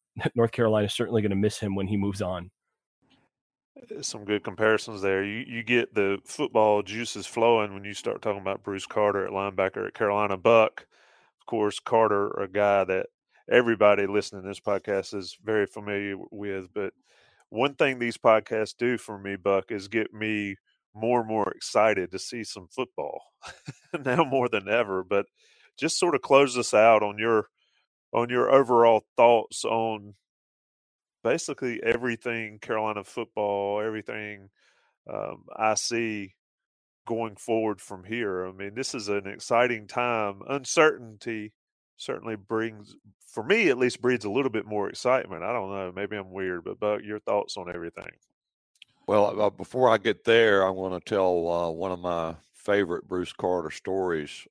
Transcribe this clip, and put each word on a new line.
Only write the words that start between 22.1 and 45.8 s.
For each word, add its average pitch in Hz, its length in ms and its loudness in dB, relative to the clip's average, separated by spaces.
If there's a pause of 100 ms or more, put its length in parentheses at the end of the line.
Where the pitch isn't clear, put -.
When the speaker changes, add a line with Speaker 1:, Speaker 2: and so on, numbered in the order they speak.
Speaker 2:
to 92 80 -10
see 117 240 -10
some 98 240 -14
football - 560 -10 (360)
<laughs> - 460 -14
now 131 200 2
more 127 240 0
than 101 200 -2
ever. 101 360 0
But 101 220 0 (520)
just 160 220 -4
sort 170 160 2
of - 60 -6
close 135 360 6
us 120 160 0
out 110 300 8
on 101 120 -4
your, 110 300 2 (680)
on 120 160 0
your 123 220 0
overall 117 540 6 (120)
thoughts 117 480 4
on 107 500 -4 (1080)
basically 131 580 -2
everything 117 800 -2
Carolina 107 420 -4
football, 101 800 -4
everything, 107 680 -8 (640)
um, - 320 -8 (100)
I 110 200 0
see 107 640 -6 (720)
going 113 280 -6
forward 110 460 -2
from 92 240 -16
here. 101 420 -4
I 95 60 -12
mean, 98 240 -12
this 131 180 -6
is 104 140 -8
an 101 180 -2
exciting 117 640 0
time. 110 600 -4
Uncertainty 120 1040 -2 (460)
certainly 113 380 -8
brings, 107 600 -6 (300)
for 113 180 -10
me 196 240 4
at 123 100 4
least, 127 220 2
breeds 120 240 0
a 101 60 -4
little 131 200 0
bit 107 140 -4
more 104 240 -4
excitement. 101 540 -2
I 104 100 -4
don't 98 180 -6
know. 95 240 -8